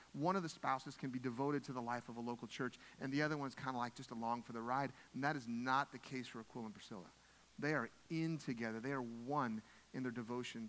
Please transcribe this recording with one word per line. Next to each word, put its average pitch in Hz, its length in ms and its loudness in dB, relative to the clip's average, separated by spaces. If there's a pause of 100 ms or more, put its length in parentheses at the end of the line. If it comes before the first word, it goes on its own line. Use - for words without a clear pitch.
(120)
one 170 240 4
of 185 80 2
the 165 40 -2
spouses 135 480 0
can 135 140 -2
be 127 80 0
devoted 131 460 2
to 143 80 -4
the 123 100 -2
life 120 260 -2
of 117 100 -8
a - 20 -2
local 120 260 -2
church, - 320 -2 (220)
and 135 120 0
the 143 80 6
other 151 160 4
one's 135 200 -2
kinda, 131 200 -2
like, 120 200 0
just - 160 -10
along 117 300 0
for 120 100 -10
the 117 100 -2
ride, 131 300 2 (200)
and 135 120 0
that 151 100 4
is 127 140 -4
not 131 420 4
the 131 80 -10
case 127 300 -4
for - 100 -8
Aquila 113 280 -6
and 104 80 -8
Priscilla. 101 360 -12 (480)
They 147 160 4
are 117 140 2 (220)
in 165 280 2
together. 113 420 0
They 131 120 0
are 135 100 0
one 117 600 0 (300)
in 131 100 -2
their 127 80 2
devotion 120 580 -2